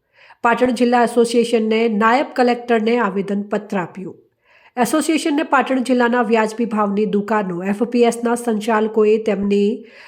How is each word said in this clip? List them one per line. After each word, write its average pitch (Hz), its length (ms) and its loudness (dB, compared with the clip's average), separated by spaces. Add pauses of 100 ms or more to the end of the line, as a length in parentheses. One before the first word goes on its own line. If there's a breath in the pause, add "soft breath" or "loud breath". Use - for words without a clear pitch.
(440 soft breath)
પાટણ 240 280 2
જિલ્લા 240 320 2
એસોસિએશનને 233 840 2
નાયબ 226 380 2 (100)
કલેક્ટરને 240 600 0
આવેદનપત્ર 202 800 -4
આપ્યું. 190 380 -10 (640 soft breath)
એસોસિએશનને 311 680 0
પાટણ 262 400 0
જિલ્લાના 247 380 2
વ્યાજબી 220 440 0
ભાવની 208 400 0
દુકાનો, 202 580 -2
એફ 202 200 -2
પી 240 200 0
એસના 233 320 0
સંચાલકોએ 220 800 0
તેમની 202 680 0 (220 loud breath)